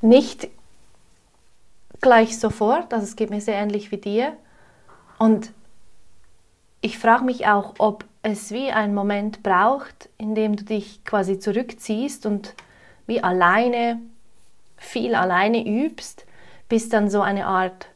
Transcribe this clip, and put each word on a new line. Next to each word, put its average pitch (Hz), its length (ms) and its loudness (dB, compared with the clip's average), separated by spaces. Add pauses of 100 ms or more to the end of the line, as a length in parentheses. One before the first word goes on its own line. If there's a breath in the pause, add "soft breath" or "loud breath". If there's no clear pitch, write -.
Nicht - 460 4 (1500)
gleich 226 380 6
sofort, 233 540 -2
also 220 100 -2
es 196 120 -10
geht 214 140 -4
mir 208 120 -6
sehr 208 140 -4
ähnlich 208 360 -4
wie 202 60 -8
dir. 226 360 -2 (840 soft breath)
Und 220 340 2 (1300)
ich 226 180 -4
frage 240 240 4
mich 247 240 -2
auch, 202 320 2
ob 208 260 0 (160)
es 214 300 -4
wie 254 200 -4
einen 208 220 0
Moment 202 500 -2
braucht, 208 760 0
in 214 180 -6
dem 214 200 0
du 208 80 -8
dich 208 420 -8
quasi 196 340 0
zurückziehst 220 840 -4
und 208 280 -4 (540 loud breath)
wie 226 160 -2
alleine, 233 760 2 (760)
viel 240 380 -4
alleine 196 500 2
übst, 233 600 -4 (440 soft breath)
bis 226 200 0
dann 208 200 2
so 202 120 0
eine 196 240 -2
Art 185 500 -2